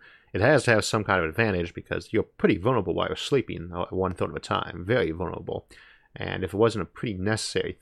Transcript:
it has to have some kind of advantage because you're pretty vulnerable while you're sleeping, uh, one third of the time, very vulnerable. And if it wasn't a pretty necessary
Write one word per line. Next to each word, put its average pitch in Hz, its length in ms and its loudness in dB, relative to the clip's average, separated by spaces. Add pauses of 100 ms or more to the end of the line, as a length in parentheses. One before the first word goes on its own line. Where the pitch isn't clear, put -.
(320)
it 98 80 -4
has 131 240 6
to 123 80 4
have 107 140 4
some 110 180 0
kind 95 180 2
of 80 80 0
advantage 90 440 0
because - 400 -6
you're 104 100 4
pretty - 340 2
vulnerable 95 360 0
while 90 160 0
you're - 80 -6
sleeping, 90 560 -2
uh, 87 160 -4
one 92 240 0
third 95 160 -4
of 76 40 -10
the 76 60 -6
time, 95 480 -4
very 101 240 2
vulnerable. 85 560 -8 (480)
And 95 280 -6
if 90 100 -4
it 98 40 -2
wasn't 107 260 4
a - 20 -10
pretty 107 300 -6
necessary 92 680 -2